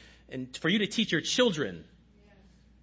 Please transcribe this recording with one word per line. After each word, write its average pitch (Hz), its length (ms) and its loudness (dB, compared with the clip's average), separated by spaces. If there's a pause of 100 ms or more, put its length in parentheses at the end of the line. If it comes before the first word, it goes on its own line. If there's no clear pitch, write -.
(300)
and 131 260 -10
for 160 140 0
you 208 80 4
to 208 80 2
teach - 260 -2
your 160 80 2
children. 143 640 0 (1000)